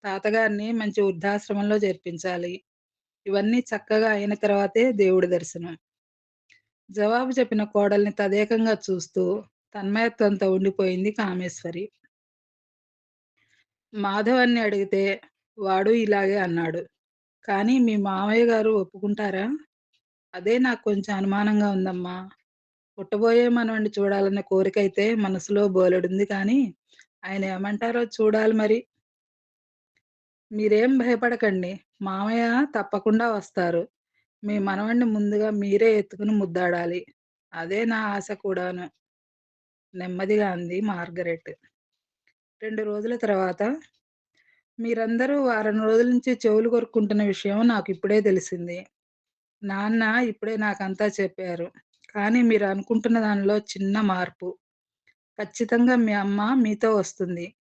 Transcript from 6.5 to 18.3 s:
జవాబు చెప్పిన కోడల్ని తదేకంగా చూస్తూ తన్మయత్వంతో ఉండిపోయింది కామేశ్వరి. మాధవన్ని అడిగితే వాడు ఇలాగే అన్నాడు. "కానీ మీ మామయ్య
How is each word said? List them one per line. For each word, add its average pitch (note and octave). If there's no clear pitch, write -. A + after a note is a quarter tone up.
జవాబు A3+
చెప్పిన A#3+
కోడల్ని G3+
తదేకంగా G#3+
చూస్తూ F#3
తన్మయత్వంతో G3+
ఉండిపోయింది F#3+
కామేశ్వరి. F3+
మాధవన్ని A3+
అడిగితే G3+
వాడు G3
ఇలాగే G3+
అన్నాడు. E3+
"కానీ A3
మీ A3+
మామయ్య G3+